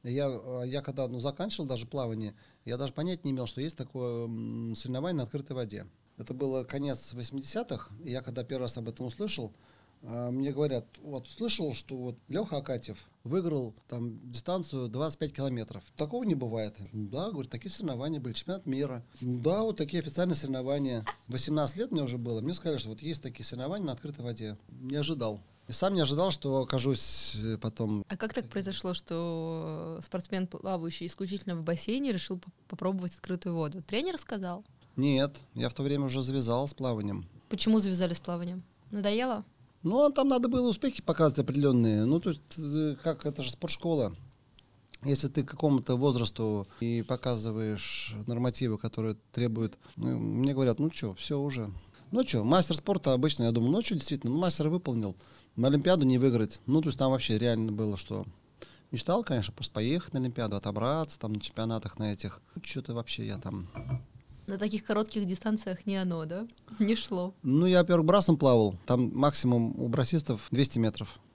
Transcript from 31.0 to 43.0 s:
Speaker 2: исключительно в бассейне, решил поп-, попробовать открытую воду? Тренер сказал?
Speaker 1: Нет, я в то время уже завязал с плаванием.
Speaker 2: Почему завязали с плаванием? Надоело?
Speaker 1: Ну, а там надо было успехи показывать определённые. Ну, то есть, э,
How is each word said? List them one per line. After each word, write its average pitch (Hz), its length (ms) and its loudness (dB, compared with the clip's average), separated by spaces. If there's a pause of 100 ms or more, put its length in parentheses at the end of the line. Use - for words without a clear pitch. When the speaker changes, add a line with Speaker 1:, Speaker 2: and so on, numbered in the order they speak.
Speaker 2:
исключительно 185 500 -6
в 165 60 -4
бассейне, 220 500 0
решил 185 280 -4
поп-, - 140 -16 (140)
попробовать 180 460 -2
открытую 180 400 -6
воду? 160 300 -2
Тренер 311 340 -2
сказал? 190 480 -6 (300)
Speaker 1:
Нет, 139 420 4 (160)
я 120 160 -2
в 120 60 -8
то 143 80 -4
время 143 220 2
уже 131 180 -2
завязал 131 440 0
с 143 60 -8
плаванием. 104 560 -2 (200)
Speaker 2:
Почему 220 300 4
завязали 180 360 0
с - 40 -10
плаванием? 175 440 -6 (260)
Надоело? 208 560 0 (380)
Speaker 1:
Ну, 226 200 6
а 285 80 8
там 277 160 4
надо 254 220 4
было 247 180 2
успехи 240 360 0
показывать 151 420 4
определённые. 123 600 6
Ну, 151 140 4
то 180 120 0
есть, 147 100 -6 (160)
э, 151 460 0